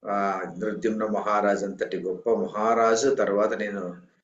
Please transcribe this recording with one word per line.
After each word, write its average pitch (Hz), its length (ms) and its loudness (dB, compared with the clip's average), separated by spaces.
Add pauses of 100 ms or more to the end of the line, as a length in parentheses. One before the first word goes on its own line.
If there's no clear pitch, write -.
ఆ 98 360 0 (120)
ఇంద్రద్యుమ్న 107 520 -2
మహారాజు 101 600 0
అంతటి 95 320 -4
గొప్ప 90 320 -4
మహారాజు 113 880 2
తర్వాత 104 380 2
నేను 101 580 -8 (120)